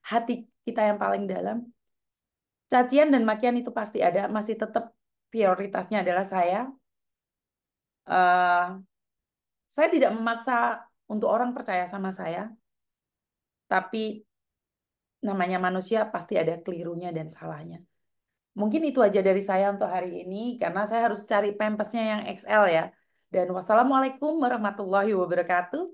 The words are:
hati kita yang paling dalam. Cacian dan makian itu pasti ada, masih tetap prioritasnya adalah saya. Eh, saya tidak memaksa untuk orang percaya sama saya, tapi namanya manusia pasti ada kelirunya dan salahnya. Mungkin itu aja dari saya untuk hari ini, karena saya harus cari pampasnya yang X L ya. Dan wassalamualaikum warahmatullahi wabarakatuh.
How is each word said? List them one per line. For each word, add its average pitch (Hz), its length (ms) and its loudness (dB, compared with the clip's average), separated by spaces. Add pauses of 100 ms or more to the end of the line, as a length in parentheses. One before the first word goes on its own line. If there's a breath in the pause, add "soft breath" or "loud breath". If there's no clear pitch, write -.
hati 240 460 -4 (200)
kita 214 280 0
yang 208 40 -8
paling 202 280 -2
dalam. 202 440 -6 (960)
Cacian 269 480 6
dan 240 120 4
makian 220 320 2
itu 240 120 -4
pasti 214 320 -6
ada, 180 240 2
masih 214 320 -4
tetap 220 320 -4 (400)
prioritasnya 196 760 0
adalah 180 180 0
saya. 190 460 0 (1400)
Eh, 180 600 4 (1000)
saya 311 260 0
tidak 254 220 4
memaksa 233 720 -2 (240)
untuk 214 180 -2
orang 247 240 0
percaya 190 320 -4
sama 190 300 -6
saya, 185 340 -8 (1200)
tapi 214 560 -4 (960)
namanya 185 380 -2
manusia 185 500 0
pasti 185 300 -4
ada 165 260 0
kelirunya 170 480 -8
dan 160 160 -6
salahnya. 165 540 -14 (720)
Mungkin 220 320 0
itu 254 160 4
aja 202 160 4
dari 190 240 4
saya 196 300 2
untuk 196 160 -2
hari 180 340 -6
ini, 220 320 -8
karena 185 320 -2
saya 226 220 2
harus 208 180 -6
cari 208 240 2
pampasnya 214 560 -4
yang 214 120 -2 (100)
X - 180 -12
L 208 220 6
ya. 165 180 2 (400)
Dan 180 240 0
wassalamualaikum 262 880 2
warahmatullahi 208 720 0
wabarakatuh. 180 800 0